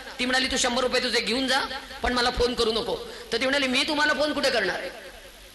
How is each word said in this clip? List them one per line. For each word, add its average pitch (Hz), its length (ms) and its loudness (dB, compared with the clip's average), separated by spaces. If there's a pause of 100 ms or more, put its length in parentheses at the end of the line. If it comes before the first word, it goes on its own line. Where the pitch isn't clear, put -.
(180)
ती 247 60 0
म्हणाली, 254 220 2
"तू 254 100 0
शंभर 247 260 2
रुपये 247 200 2
तुझे 240 180 2
घेऊन 240 280 0
जा, 262 120 2 (420)
पण 247 100 0
मला 247 180 2
फोन 247 240 2
करू 220 180 2
नको." 190 240 -2 (360)
तर 233 60 0
ती 240 40 0
म्हणाली, 269 240 2
"मी 254 220 2
तुम्हाला 302 240 2
फोन 294 200 2
कुठे 269 180 2
करणार 190 280 0
आहे? - 120 -6 (640)